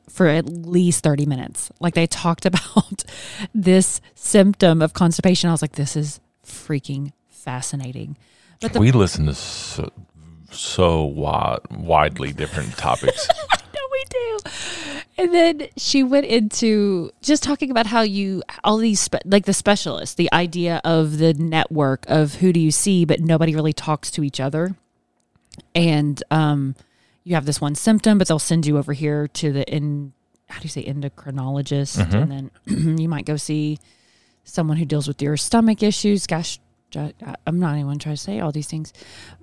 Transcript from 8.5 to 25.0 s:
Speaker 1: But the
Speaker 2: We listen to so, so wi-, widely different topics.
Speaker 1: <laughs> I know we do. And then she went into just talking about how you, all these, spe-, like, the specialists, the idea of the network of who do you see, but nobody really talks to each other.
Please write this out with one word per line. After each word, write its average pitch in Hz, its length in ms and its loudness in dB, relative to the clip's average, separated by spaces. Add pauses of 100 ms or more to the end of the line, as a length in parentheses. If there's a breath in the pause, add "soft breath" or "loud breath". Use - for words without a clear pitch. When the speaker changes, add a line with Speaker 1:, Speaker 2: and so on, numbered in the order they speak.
Speaker 1:
But 107 140 -6
the 110 60 2
Speaker 2:
We 120 120 8
listen 90 340 4
to 76 80 0
so, - 560 -10 (640)
so 82 560 2
wi-, 76 500 -2 (140)
widely 82 600 2
different 69 440 -6
topics. - 500 0 (120)
Speaker 1:
<laughs> 587 120 -12
I - 60 2
know 554 340 -12
we 539 200 -6
do. 480 280 -4 (800 loud breath)
And 349 160 2
then 330 320 4 (100)
she 269 280 2
went 277 220 2
into 214 840 2 (120)
just 294 200 2
talking 277 280 -2
about 233 160 2
how 226 160 2
you, 196 400 -2 (200)
all 214 140 4
these, 220 240 2
spe-, - 240 -4
like, 196 220 4
the 196 80 0
specialists, - 600 -2
the 175 180 0
idea 170 520 0
of 156 340 2
the 165 160 4
network 151 720 0
of 151 280 2
who 185 180 4
do 165 80 4
you 156 100 4
see, 180 360 2
but 156 140 2
nobody 160 340 2
really 156 180 0
talks - 400 -6
to 156 100 -4
each 139 180 -4
other. 156 360 -2 (1000)